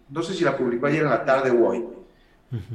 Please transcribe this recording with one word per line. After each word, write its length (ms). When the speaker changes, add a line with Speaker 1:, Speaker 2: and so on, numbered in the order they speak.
Speaker 1:
no 120
sé 120
si 100
la 140
publicó 300
ayer 160
en 60
la 140
tarde 260
o 180
hoy, 100
Speaker 2:
Ujú. 80